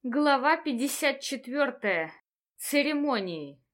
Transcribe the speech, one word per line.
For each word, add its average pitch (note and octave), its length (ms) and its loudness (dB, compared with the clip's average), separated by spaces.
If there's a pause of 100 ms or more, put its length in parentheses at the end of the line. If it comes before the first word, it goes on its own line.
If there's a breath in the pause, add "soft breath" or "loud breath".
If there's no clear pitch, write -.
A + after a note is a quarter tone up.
Глава C#4+ 480 4
пятьдесят C#4 640 -2
четвёртая. B3 920 -2 (440)
Церемонии. A#3+ 1000 0 (140)